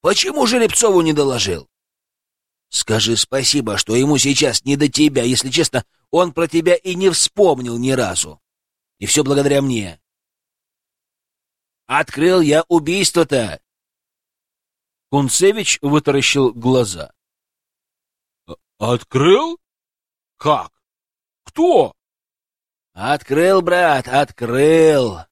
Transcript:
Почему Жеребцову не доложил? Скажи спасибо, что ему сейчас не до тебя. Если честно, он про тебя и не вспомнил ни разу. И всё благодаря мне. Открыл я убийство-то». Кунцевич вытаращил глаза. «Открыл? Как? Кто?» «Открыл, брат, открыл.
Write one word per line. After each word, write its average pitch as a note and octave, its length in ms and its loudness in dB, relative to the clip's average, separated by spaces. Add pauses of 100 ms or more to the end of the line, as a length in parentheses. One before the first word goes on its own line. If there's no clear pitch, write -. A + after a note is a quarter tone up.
Почему C4 460 -2
Жеребцову A3 540 2
не D#3+ 120 2
доложил? A#2 560 -2 (1000)
Скажи - 460 -2
спасибо, A#2+ 640 -2
что A2 180 -4
ему C#3 220 2
сейчас C3+ 480 0
не C#3+ 100 0
до C#3+ 140 0
тебя. C#3 320 0
Если B2+ 300 -2
честно, C#3+ 340 -2 (240)
он E3+ 240 0
про E3 140 -2
тебя E3 260 0
и F3 220 -4
не F#3 160 2
вспомнил B2+ 640 0
ни B2+ 140 -2
разу. A2 500 -4 (600)
И G2+ 60 -8
всё D3 160 0
благодаря C#3 400 0
мне. G#2+ 360 -6 (1900)
Открыл D#3 520 0
я D#3 280 2
убийство-то». D#3 920 -2 (1500)
Кунцевич F3+ 720 0
вытаращил C#3 720 0
глаза. A#2 580 -2 (1700)
«Открыл? E3 840 0 (800)
Как? C#3+ 340 -2 (720)
Кто?» D#4 520 0 (1000)
«Открыл, D3 680 0
брат, E3+ 440 0
открыл. C3+ 1120 2 (100)